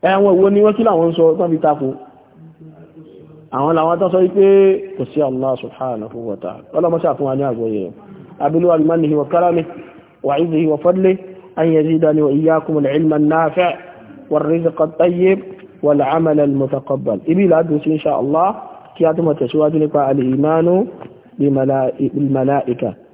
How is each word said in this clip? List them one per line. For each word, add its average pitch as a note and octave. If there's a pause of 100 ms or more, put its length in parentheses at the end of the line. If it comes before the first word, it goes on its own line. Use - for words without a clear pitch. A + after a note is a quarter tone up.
Ẹ, G3
àwọn G3
wo G3
ni G3+
wọ́n G#3+
kí A#3
làwọn E3+
ń E3
sọ E3 (140)
tán F3
fi D#3
takò? D3 (1600)
Àwọn C#3+
làwọn E3
tán F#3
sọ F#3
wípé F#3 (480)
kò -
sí -
Allah C3
subhanahu A#2 (100)
wa G2
ta'ala. G2 (100)
Ọlọ́mọ E3
ṣáà D#3+
fún C#3+
wa C3
ní C#3
àgbọ́yé A2+
rẹ̀. F2 (460)
Abilu E3
wa E3
bimanihi D#3
wa D3
karamihi E3+ (560)
wa C#3+
izzihi E3
wa D3+
fadlihi F#3 (380)
an E3
yazidani D#3
wa C#3+
iyyakum D#3
al-ilma D3+
an-nafi' D#3+ (560)
wa D3+
rizqa D#3+
at-tayyib F3+ (440)
wal D3
'amala D3+
al-mutaqabbal. C3+
Ibi F3
ìlà E3
dùn D3+
sí D3+
insha D3+
Allah D#3 (480)
kí E3
a D#3+
tún E3
máa D3+
tẹ̀síwájú D3+
nípa D3+
al-imanu D3+ (520)
bi C#3+
mala'i-, C3+
bil C#3
mala'ika. C3 (240)